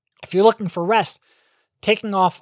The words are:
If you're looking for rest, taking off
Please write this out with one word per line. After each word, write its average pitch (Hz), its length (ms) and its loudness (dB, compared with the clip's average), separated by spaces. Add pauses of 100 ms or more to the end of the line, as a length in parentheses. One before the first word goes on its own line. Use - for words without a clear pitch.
(220)
If - 100 -20
you're 185 120 2
looking 220 240 0
for 170 160 -6
rest, 202 340 -2 (640)
taking 208 320 -2
off 185 280 0